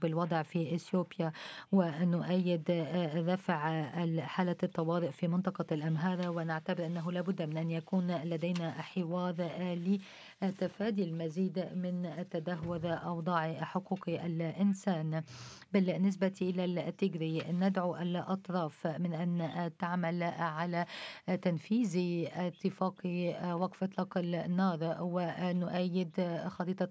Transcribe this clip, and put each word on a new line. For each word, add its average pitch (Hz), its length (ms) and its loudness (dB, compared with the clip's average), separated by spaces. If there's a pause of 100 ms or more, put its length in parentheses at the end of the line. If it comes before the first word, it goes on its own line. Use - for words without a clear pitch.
بالوضع 165 400 2
في 165 320 0
إثيوبيا، 170 580 0 (400)
ونؤيد، 170 1000 4
آه، 170 640 2
رفع 160 340 0 (360)
ال-، 165 160 2
حالة 175 420 0
الطوارئ 170 500 0
في - 160 -2
منطقة 180 440 0
الأمهار، 165 580 0
ونعتبر 165 560 -2
أنه 170 260 -2
لا 180 80 0
بد 185 220 -2
من 156 140 -2
أن 165 140 0
يكون 175 460 0
لدينا 170 540 -2
حوار، 175 720 -2
آه، 175 580 0 (440)
لتفادي 190 640 0
المزيد 165 540 -2
من 180 720 -4
تدهور 170 540 -2
أوضاع 165 800 0
حقوق 185 440 -2
الإنسان. 165 1120 0 (500)
بالنسبة 190 720 4
إلى 180 220 0
التيغري، 170 840 0
ندعو 180 460 2
الأطراف 180 880 -2
من 165 280 0
أن 170 640 0
تعمل 175 440 0
على 170 640 0 (560)
تنفيذ 175 880 2
اتفاق 180 640 -2 (580)
وقف 185 320 -2
إطلاق 190 340 -2
النار، 175 840 2
ونؤيد 175 1500 0
خريطة 185 440 -2